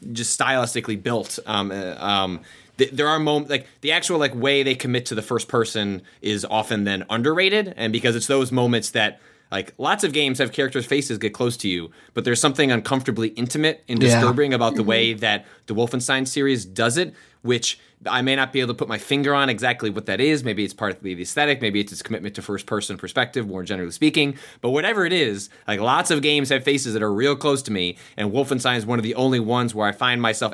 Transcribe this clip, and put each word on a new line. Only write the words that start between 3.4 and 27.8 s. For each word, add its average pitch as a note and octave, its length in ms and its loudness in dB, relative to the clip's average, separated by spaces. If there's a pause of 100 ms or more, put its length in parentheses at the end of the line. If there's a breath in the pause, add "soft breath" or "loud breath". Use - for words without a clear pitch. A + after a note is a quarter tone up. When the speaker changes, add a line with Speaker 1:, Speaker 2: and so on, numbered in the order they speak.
Speaker 1:
like, C#3 180 -2 (160 soft breath)
the D3+ 120 0
actual, E3+ 260 0
like, C3+ 160 2
way C#3 260 2
they C3 140 2
commit B2 320 -2
to A#2 80 -6
the G#2+ 80 -2
first A2+ 240 -2
person G#2 560 -2 (180 soft breath)
is G2+ 240 -2
often G#2+ 380 0
then G2 260 0
underrated, F3+ 680 2
and A2 140 -2
because A#2 240 2
it's A#2 120 -2
those C3+ 240 2
moments A#2+ 400 2
that, G#2 280 0 (320 soft breath)
like, G2 280 -6
lots G3 240 0
of D#3 100 0
games C3+ 240 0
have C3 140 0
characters' C3+ 340 -2
faces C#3 320 0
get G#2 160 -2
close A#2+ 240 -2
to - 100 -4
you, F2 220 -2 (240 soft breath)
but A#2 120 -4
there's A#2+ 140 2
something C#3+ 300 4
uncomfortably A#2 600 0
intimate D3+ 600 -2
and A#2 140 0
Speaker 2:
Yeah. B2+ 60 8 (100)
Speaker 1:
disturbing B2 340 4
about A#2 220 2
the A2+ 60 2
Speaker 3:
Mm-hmm. G#2+ 80 0
Speaker 1:
way A2+ 260 4
that G#2 320 0 (180 loud breath)
the - 80 -6
Wolfenstein B2+ 540 0
series C3+ 360 0
does A2+ 340 0
it, F3 180 -2 (260 soft breath)
which A#2+ 380 -2 (260 soft breath)
I A#2+ 160 0
may C3 140 2
not C3 180 0
be C#3 60 0
able B2 140 0
to A#2 40 -8
put A2 120 -4
my A2 100 -4
finger C#3+ 340 0
on C#3 160 2
exactly A#2+ 400 -2
what G2+ 160 -6
that G2 160 -2
is. D3 220 2
Maybe G#2+ 220 -2
it's F#2+ 80 -8
partly F#2+ 420 -6
the F2 80 -10
aesthetic, C#3+ 380 0
maybe G#2 180 0
it's G2+ 140 -4
its - 100 -12
commitment G#2 320 -8
to G2+ 80 -10
first-person G2+ 540 -6
perspective, A#2+ 500 -2
more F#2+ 160 -8
generally F2+ 280 -6
speaking. C#3+ 440 2 (260 loud breath)
But A#2+ 100 -2
whatever F#3 340 0
it E3+ 80 0
is, A2 360 0 (180 soft breath)
like, G#2 120 -2
lots D3 320 2
of D3+ 100 2
games D3 280 2
have C3+ 160 0
faces C3 280 0
that G#2+ 80 0
are G#2 100 0
real C3 240 2
close C#3 280 0
to - 80 -8
me, F2+ 240 -2 (220 loud breath)